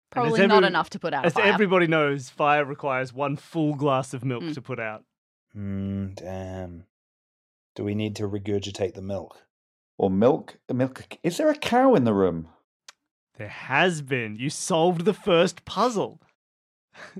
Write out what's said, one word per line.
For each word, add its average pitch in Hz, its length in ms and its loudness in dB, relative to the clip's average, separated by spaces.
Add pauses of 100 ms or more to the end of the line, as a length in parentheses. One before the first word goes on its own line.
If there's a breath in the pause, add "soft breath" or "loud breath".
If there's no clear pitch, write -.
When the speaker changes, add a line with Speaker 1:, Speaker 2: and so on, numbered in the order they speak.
(120)
Speaker 1:
And 247 140 -2
as 233 40 2
Speaker 2:
Probably 196 180 4
not 208 80 6
Speaker 1:
every-, 190 100 6
Speaker 2:
enough 180 240 0
to - 80 -12
put 160 160 -4
out 135 100 -2
a - 40 2
Speaker 1:
as 147 60 2
Speaker 2:
fire. 208 180 4
Speaker 1:
everybody 185 340 4
knows, 143 440 0
fire 147 340 2
requires 131 480 -4
one 139 240 -4
full 151 380 -2
glass 131 380 0
of 127 120 -8
milk 127 180 -4
Speaker 2:
Mm. 156 120 -8
Speaker 1:
to 135 80 -10
put 120 180 -10
out. 110 240 -8 (520)
Speaker 3:
Mm, 98 600 -6
damn. 92 680 -12 (920)
Do - 80 -6
we 104 100 -2
need 104 220 -4
to 107 120 -6
regurgitate 101 680 -4
the 98 80 -14
milk? 95 440 -10 (520)
Speaker 4:
Or 98 120 2
milk? 117 480 2 (140)
Milk? - 500 -4
Is 175 140 -2
there 311 140 2
a 294 40 0
cow 254 400 4
in 147 100 4
the 110 100 2
room? 85 340 2 (880)
Speaker 1:
There 107 100 -12
has 151 540 0
been. 123 320 -4
You 127 160 -6
solved 170 540 0
the 196 100 2
first 175 500 2
puzzle. 190 600 -2
<laughs> - 60 -20 (880 loud breath)